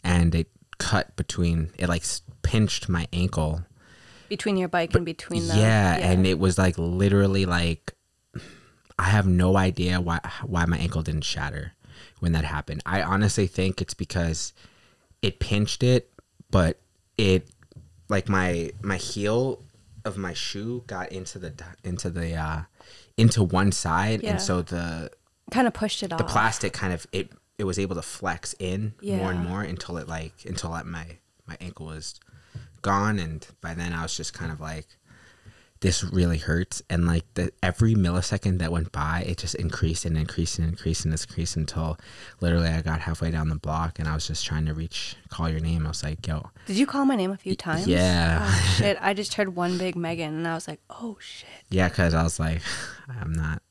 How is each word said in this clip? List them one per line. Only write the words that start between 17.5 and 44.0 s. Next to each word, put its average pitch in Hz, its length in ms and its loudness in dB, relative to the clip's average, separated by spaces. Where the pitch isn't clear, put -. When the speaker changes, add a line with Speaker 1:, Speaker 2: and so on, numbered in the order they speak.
Speaker 1:
like, 98 200 0
my, 90 420 0
my 98 140 -2
heel 107 680 -2
of 98 120 -6
my 92 160 -6
shoe 117 540 -6
got 92 260 -10
into 92 260 -12
the 87 120 -10
d-, 69 140 -16
into 90 260 -4
the, 82 240 -4
uh, 80 280 -4
into 113 260 6
one 92 300 4
side, 95 500 0
Speaker 2:
Yeah. - 100 -4
Speaker 1:
and - 80 -2
so 90 220 0
the 82 480 -6
Speaker 2:
Kinda 240 180 4
pushed - 320 -4
it 190 80 -6
Speaker 1:
the 165 140 -2
Speaker 2:
off. - 60 -4
Speaker 1:
plastic 110 420 0
kind 92 200 -2
of, 85 200 -6
it, - 180 -4
it 104 60 -2
was 95 140 -2
able 92 180 -2
to 78 60 -6
flex - 560 -6
in 98 440 -4
more 95 280 -2
and 87 140 -2
Speaker 2:
Yeah. 85 40 -4
Speaker 1:
more 98 140 -4
until 90 360 -8
it, 71 100 -10
like, 80 240 -8
until, 87 240 -6
like, 82 160 -8
my, 82 180 -10
my - 140 -16
ankle 85 260 -12
was 78 320 -12
gone, 101 360 2
and 80 280 -6
by 85 140 -10
then 85 180 -4
I 82 100 -4
was 82 140 -4
just - 160 -8
kind 82 200 -8
of 76 80 -10
like, 78 260 -10
"This 92 240 2
really 87 340 4
hurts," 82 500 -2
and, 85 180 2
like, 82 180 2
the, 90 180 -2
every 110 320 4
millisecond 92 640 2
that 82 120 -2
went 85 220 -2
by, 147 340 -2
it 87 120 -4
just - 180 -6
increased 82 480 0
and 82 120 0
increased 78 420 -2
and 82 100 0
increased 82 360 -2
and 78 80 2
increased - 440 -4
until 80 420 -2
literally 85 280 4
I 80 140 0
got 80 180 -2
halfway 82 320 -2
down 78 160 0
the 78 80 0
block, 80 420 -4
and 78 80 -4